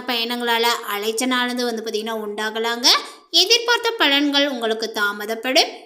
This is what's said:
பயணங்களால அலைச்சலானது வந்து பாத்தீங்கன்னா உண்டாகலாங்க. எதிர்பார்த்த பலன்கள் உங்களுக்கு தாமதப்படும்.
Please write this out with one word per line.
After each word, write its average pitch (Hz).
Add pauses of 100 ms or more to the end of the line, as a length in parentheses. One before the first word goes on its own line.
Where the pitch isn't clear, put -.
பயணங்களால 233 (280)
அலைச்சலானது 247
வந்து 220
பாத்தீங்கன்னா 220 (100)
உண்டாகலாங்க. 226 (560)
எதிர்பார்த்த 466
பலன்கள் 285
உங்களுக்கு 226
தாமதப்படும். 220 (140)